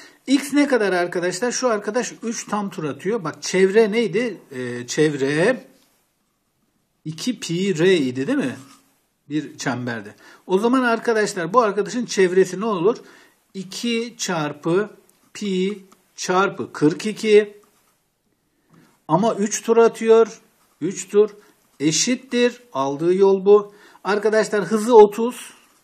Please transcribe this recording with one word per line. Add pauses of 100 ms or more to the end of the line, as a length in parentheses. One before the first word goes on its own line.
(260)
X
ne
kadar
arkadaşlar?
Şu
arkadaş
üç
tam
tur
atıyor.
Bak,
çevre
neydi? (100)
E,
çevre (1400)
iki
pi
r
idi,
değil
mi? (720)
Bir
çemberde. (320)
O
zaman
arkadaşlar,
bu
arkadaşın
çevresi
ne
olur? (580)
İki
çarpı (440)
pi (380)
çarpı
kırk
iki. (1500)
Ama
üç
tur
atıyor. (400)
Üç
tur (500)
eşittir. (100)
Aldığı
yol
bu. (320)
Arkadaşlar,
hızı
otuz. (300)